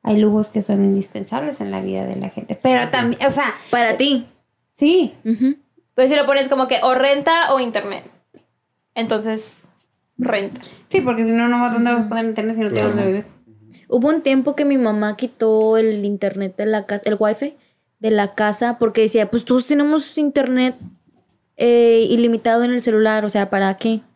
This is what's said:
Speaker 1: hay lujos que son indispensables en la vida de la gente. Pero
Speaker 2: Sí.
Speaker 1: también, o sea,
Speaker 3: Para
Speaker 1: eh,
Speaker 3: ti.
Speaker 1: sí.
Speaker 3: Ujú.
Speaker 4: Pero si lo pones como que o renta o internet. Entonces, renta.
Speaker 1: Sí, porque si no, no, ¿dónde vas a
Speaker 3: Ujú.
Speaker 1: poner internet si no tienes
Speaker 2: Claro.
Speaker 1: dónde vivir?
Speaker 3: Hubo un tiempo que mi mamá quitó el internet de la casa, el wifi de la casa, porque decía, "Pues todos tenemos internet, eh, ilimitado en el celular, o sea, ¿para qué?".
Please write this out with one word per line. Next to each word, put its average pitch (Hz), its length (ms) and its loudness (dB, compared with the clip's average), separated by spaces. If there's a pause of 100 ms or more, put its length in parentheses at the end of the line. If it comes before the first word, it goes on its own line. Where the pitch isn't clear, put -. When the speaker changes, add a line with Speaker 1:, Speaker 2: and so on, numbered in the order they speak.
Speaker 1:
hay 214 160 2
lujos 208 300 2
que 220 120 -4
son 196 240 0
indispensables 208 760 -4
en 202 100 -8
la 190 100 -6
vida 190 240 -6
de 196 100 -8
la 190 140 -8
gente. - 320 -10
Pero 254 220 2
Speaker 2:
Sí. 240 80 -6
Speaker 1:
también, 240 360 -2
o 269 40 2
sea, 269 240 -4 (140)
Speaker 3:
Para 233 240 2
Speaker 1:
eh, - 40 -4
Speaker 3:
ti. 262 300 0 (440)
Speaker 1:
sí. 311 440 2 (100)
Speaker 3:
Ujú. 233 300 0 (380)
Speaker 4:
Pero 254 160 4
si 302 60 2
lo 285 100 2
pones 277 220 2
como 262 200 0
que 247 160 0
o 254 100 2
renta 277 600 2
o 269 60 2
internet. 233 440 -6 (920)
Entonces, 220 680 -6 (540)
renta. 214 440 -4 (280)
Speaker 1:
Sí, 381 120 0
porque 233 220 -2
si 226 80 0
no, 233 160 2
no, 240 240 0
¿dónde 233 200 0
vas 240 80 2
a - 20 0
Speaker 3:
Ujú. 214 80 -4
Speaker 1:
poner 226 160 -4
internet 220 300 -4
si 226 60 -4
no 214 80 -2
tienes 214 160 -2
Speaker 2:
Claro. 208 100 -2
Speaker 1:
dónde 202 160 0
vivir? 202 140 -4 (640)
Speaker 3:
Hubo 247 200 2
un 311 120 0
tiempo 269 340 0
que 294 100 0
mi 277 120 2
mamá 214 400 0
quitó 220 600 0
el 220 280 0
internet 196 520 -4
de 208 80 -4
la 214 200 -2
casa, 202 200 -6
el 214 140 -2
wifi 220 360 -2 (440)
de 220 120 -2
la 202 240 0
casa, 214 420 -2
porque 220 240 0
decía, 214 300 2
"Pues 233 140 -2
todos 247 200 0
tenemos 294 520 0
internet, 254 580 0 (840)
eh, 233 520 4
ilimitado 233 540 2
en 240 80 0
el 247 100 -2
celular, 214 440 2
o 208 40 -4
sea, 196 200 -2
¿para 196 280 0
qué?". 226 240 -2 (140)